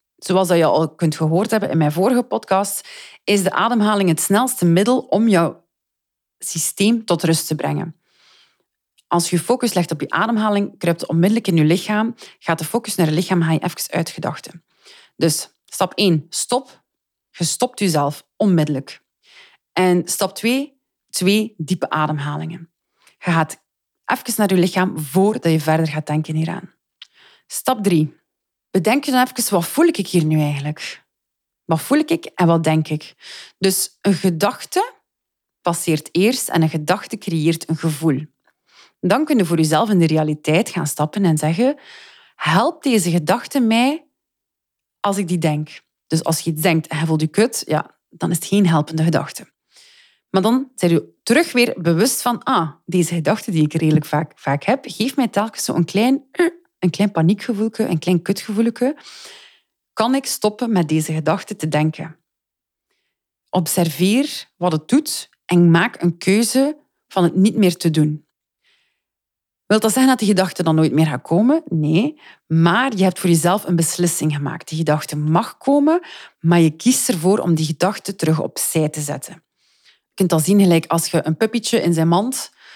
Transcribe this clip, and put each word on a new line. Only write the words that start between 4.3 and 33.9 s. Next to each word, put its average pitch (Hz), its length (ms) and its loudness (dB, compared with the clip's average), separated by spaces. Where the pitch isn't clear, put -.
middel 196 340 4
om 220 300 0
jouw 170 380 0
systeem 220 640 -2
tot 175 180 0
rust 160 240 0
te - 80 -6
brengen. 151 440 -6
Als 170 220 0
je 175 80 2
focus 247 340 -2
legt 175 180 -2
op 147 100 -6
je 139 100 -6
ademhaling, 208 680 -2
kruipt 165 220 -2
het - 100 -8
onmiddellijk 190 360 2
in 175 100 0
je 156 80 4
lichaam, 208 500 0
gaat 165 200 -4
de 165 60 -8
focus - 300 -6
naar 170 120 2
je 156 60 0
lichaam, 175 300 0
ga 160 100 0
je 165 100 0
even - 300 -8
uit 170 180 -4
gedachten. - 540 -10
Dus - 340 -2
stap - 300 -6
één, 170 340 0
stop. - 540 -6
Je - 140 -8
stopt - 340 -4
jezelf 151 480 -2
onmiddellijk. 156 640 0
En 180 360 0
stap 190 260 -4
twee, 262 460 -4
twee 208 460 0
diepe 165 340 -4
ademhalingen. 156 800 -4
Je - 120 -4
gaat 165 320 -2
even - 320 -4
naar 196 180 2
je 180 60 4
lichaam 180 380 0
voordat 170 540 0
je 160 80 2
verder 160 280 0
gaat 151 180 -8
denken 156 280 -4
hieraan. 160 360 -6
Stap 254 360 -4
drie. 165 340 2
Bedenk 220 340 0
je 294 60 -6
dan 254 160 2
even, - 280 -4
"Wat 170 120 0
voel 330 200 2
ik 254 200 0
hier 170 180 2
nu 156 160 2
eigenlijk? 147 640 -6
Wat 160 160 0
voel - 180 0
ik 320 260 -2
en - 220 0
wat 165 180 2
denk 156 240 2
ik?" - 260 -8
Dus - 420 -2